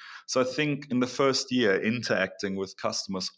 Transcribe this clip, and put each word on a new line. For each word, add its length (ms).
so 140
I 20
think 480
in 80
the 80
first 420
year, 320
interacting 760
with 180
customers 640